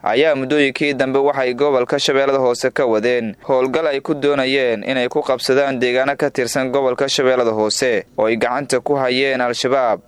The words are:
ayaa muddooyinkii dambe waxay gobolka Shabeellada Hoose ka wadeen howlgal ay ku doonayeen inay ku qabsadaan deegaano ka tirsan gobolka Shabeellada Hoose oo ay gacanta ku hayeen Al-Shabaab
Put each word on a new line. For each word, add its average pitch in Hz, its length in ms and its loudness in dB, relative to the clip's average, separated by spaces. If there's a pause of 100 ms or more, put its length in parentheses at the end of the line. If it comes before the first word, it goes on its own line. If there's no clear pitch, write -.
ayaa 143 320 0
muddooyinkii 139 600 0
dambe 131 240 -2
waxay 135 360 0
gobolka 135 440 0
Shabeellada 135 400 0
Hoose 127 320 0
ka 139 160 -2
wadeen 113 500 0 (100)
howlgal 135 400 0
ay 139 140 -2
ku 160 140 -4
doonayeen 135 720 0
inay 127 240 -2
ku 147 140 -2
qabsadaan 135 560 0
deegaano 127 380 0
ka 143 140 0
tirsan 131 400 -4
gobolka 135 380 0
Shabeellada 127 420 2
Hoose 107 540 0 (140)
oo 110 80 2
ay 113 100 2
gacanta 127 440 -2
ku 147 180 -2
hayeen 131 420 0
Al-Shabaab 123 680 0